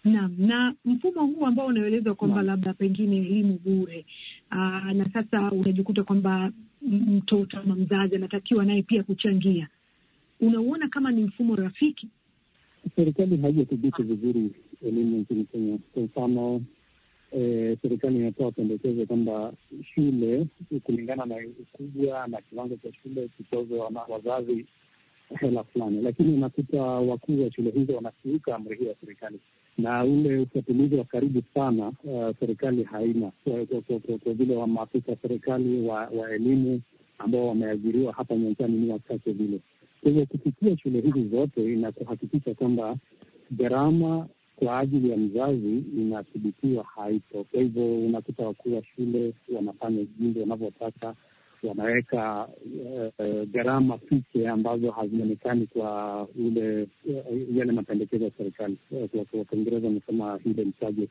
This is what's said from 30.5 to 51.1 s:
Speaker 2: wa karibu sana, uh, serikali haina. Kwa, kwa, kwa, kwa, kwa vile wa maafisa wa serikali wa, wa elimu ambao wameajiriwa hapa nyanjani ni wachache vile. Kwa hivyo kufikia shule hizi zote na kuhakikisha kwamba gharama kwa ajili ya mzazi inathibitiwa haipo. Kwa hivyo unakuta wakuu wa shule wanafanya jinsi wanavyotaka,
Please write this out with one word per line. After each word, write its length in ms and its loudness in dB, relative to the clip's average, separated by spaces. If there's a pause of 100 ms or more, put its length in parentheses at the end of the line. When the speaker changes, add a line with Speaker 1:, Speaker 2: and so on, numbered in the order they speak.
Speaker 2:
wa 80 2
karibu 380 0 (120)
sana, 340 2 (160)
uh, 260 -4 (100)
serikali 440 0
haina. 480 -2 (120)
Kwa, 220 -2
kwa, 160 -4
kwa, 180 -4
kwa, 180 -4
kwa 160 -2
vile 220 2
wa 120 -2
maafisa 440 -2
wa 100 -4
serikali 640 0
wa, 200 -2
wa 240 -6
elimu 500 2 (360)
ambao 300 0
wameajiriwa 680 0
hapa 220 -4
nyanjani 420 0
ni 140 2
wachache 400 -4
vile. 280 -2 (420)
Kwa 100 6
hivyo 140 4
kufikia 520 0
shule 240 0
hizi 280 2
zote 320 0 (140)
na 160 0
kuhakikisha 640 -4
kwamba 420 0 (560)
gharama 760 2 (280)
kwa 240 0
ajili 300 2
ya 80 0
mzazi 640 0 (140)
inathibitiwa 840 -2 (120)
haipo. 480 -4
Kwa 180 -2
hivyo 380 2
unakuta 460 -2
wakuu 300 -4
wa 80 -4
shule 500 -4 (220)
wanafanya 500 -4 (140)
jinsi 200 0
wanavyotaka, 760 -6 (480)